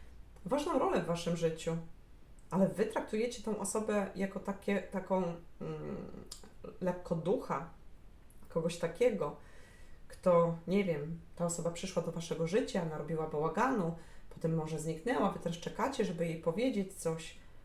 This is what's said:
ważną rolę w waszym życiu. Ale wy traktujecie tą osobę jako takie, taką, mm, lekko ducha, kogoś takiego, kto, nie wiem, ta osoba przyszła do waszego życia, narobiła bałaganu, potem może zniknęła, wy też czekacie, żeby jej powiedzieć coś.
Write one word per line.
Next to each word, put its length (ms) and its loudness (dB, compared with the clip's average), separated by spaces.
ważną 340 2
rolę 220 4
w 40 -2
waszym 320 0
życiu. 400 2
Ale 160 6
wy 180 2
traktujecie 580 0
tą 160 0
osobę 560 2
jako 240 -2
takie, 420 0
taką, 420 0
mm, 340 -4
lekko 340 0
ducha, 540 0
kogoś 280 0
takiego, 580 4
kto, 480 6
nie 160 6
wiem, 360 0
ta 100 0
osoba 260 0
przyszła 320 -2
do 80 -2
waszego 360 -2
życia, 380 2
narobiła 420 -2
bałaganu, 680 2
potem 260 0
może 240 0
zniknęła, 520 2
wy 80 -4
też 200 -2
czekacie, 460 0
żeby 220 0
jej 140 -2
powiedzieć 520 2
coś. 440 -2